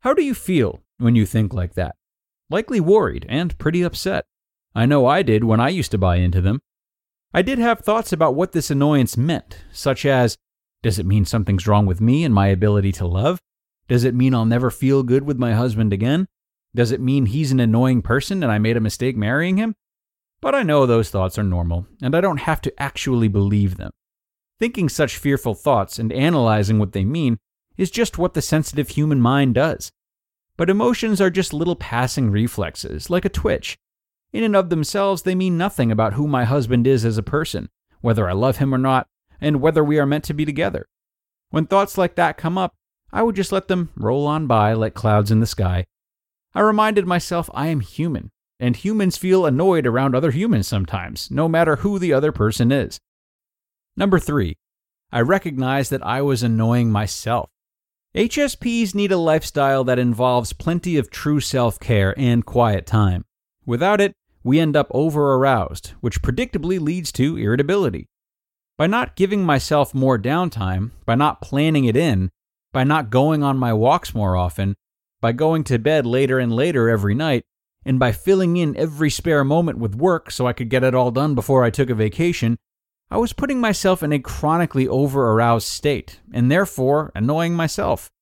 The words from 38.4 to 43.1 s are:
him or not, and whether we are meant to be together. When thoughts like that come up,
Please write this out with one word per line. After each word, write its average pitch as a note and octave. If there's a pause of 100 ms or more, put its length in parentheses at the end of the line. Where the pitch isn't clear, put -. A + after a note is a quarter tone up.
him C3+
or B2+
not, C3 (320)
and D3
whether D#3+
we D3+
are C#3+
meant D3
to D#3+
be D3+
together. D3+ (640)
When D#3+
thoughts G3
like F3+
that D#3+
come E3+
up, F#3 (360)